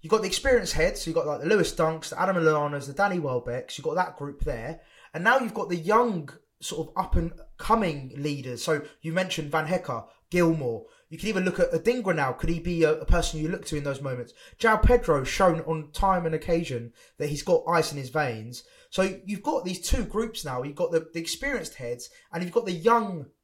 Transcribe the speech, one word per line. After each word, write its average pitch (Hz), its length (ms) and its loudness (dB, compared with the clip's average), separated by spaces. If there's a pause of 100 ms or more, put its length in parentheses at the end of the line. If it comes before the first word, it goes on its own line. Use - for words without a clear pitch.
you've 160 120 0
got 214 80 4
the 190 80 -2
experienced 226 460 2
heads, 156 300 2
you've 160 120 -2
got, 151 100 0
like, 147 140 -4
the 147 60 -4
Lewis 190 280 4
Dunks, 160 360 0
the - 100 -6
Adam 185 160 2
Lallanas, 147 500 2
the 139 60 -10
Danny 190 260 2
Welbecks, 127 580 -4
you've 131 80 -12
got 156 120 -2
that 185 200 -2
group 143 280 -6
there. 135 380 -6 (300)
And 165 120 -6
now 247 160 6
you've 220 140 -4
got 208 140 -6
the 175 80 -2
young, 185 520 2 (320)
sort - 280 -8
of 185 160 -4
up - 120 2
and 170 160 2 (240)
coming 156 600 0
leaders. 135 460 -6
So 151 200 0 (200)
you 160 100 -6
mentioned 165 380 -2
Van 151 160 0
Hecke, 147 400 -4 (240)
Gilmour. 160 540 2 (260)
You 160 80 -14
can 202 100 -4
even 190 160 0
look 180 140 -2
at 175 140 2
Adingra 190 420 2
now. 135 180 0
Could 160 180 -2
he 170 100 0
be 170 240 2
a, 151 160 6
a - 40 -8
person 165 360 2
you 156 80 -2
look - 180 -6
to 151 100 -4
in 143 60 -4
those 139 200 -4
moments? 127 300 -6 (280)
João 220 200 4
Pedro 165 440 6
shown 165 380 4
on 156 300 -4
time 185 340 2
and 160 80 -2
occasion 156 580 -2 (260)
that 147 120 -2
he's 143 120 -4
got 165 240 4
ice 165 240 2
in 143 80 -8
his 127 120 -10
veins. 120 520 -4 (280)
So 190 340 0
you've 196 180 -6
got 302 220 -2
these 180 220 -6
two 247 180 2
groups 226 400 -4
now. 127 180 -6
You've 143 120 -8
got 170 180 -2
the, 160 200 0
the 170 80 -6
experienced 226 540 -6
heads 123 360 -10 (220)
and 165 100 -6
you've 175 100 -8
got 233 140 0
the 185 60 -4
young 190 540 2 (180)